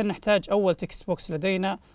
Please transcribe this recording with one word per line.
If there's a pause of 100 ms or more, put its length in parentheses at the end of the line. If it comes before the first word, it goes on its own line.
نحتاج
أول
تكست
بوكس
لدينا (160)